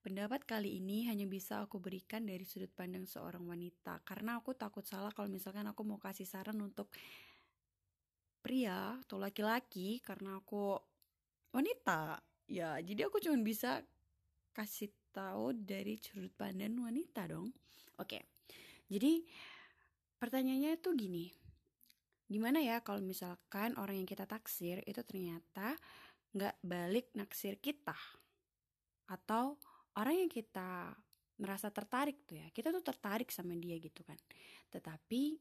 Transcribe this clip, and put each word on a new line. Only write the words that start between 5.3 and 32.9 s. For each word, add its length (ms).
misalkan 320
aku 240
mau 80
kasih 320
saran 320
untuk 320
pria 560
atau 160
laki-laki, 880
karena 400
aku 320
wanita. 640
Ya, 320
jadi 240
aku 160
cuma 160
bisa 400
kasih 400
tahu 400
dari 480
sudut 320
pandang 400
wanita 560
dong. 160
Oke. 320
Jadi 320
pertanyaannya 640
tuh 160
gini. 320
Gimana 400
ya 180
kalau 220
misalkan 760
orang 240
yang 80
kita 160
taksir 640
itu 160
ternyata 720
nggak 220
balik 480
naksir 480
kita? 320
Atau 560
orang 240
yang 60
kita 680
merasa 320
tertarik 560
tuh 160
ya, 80
kita 240
tuh 80
tertarik 480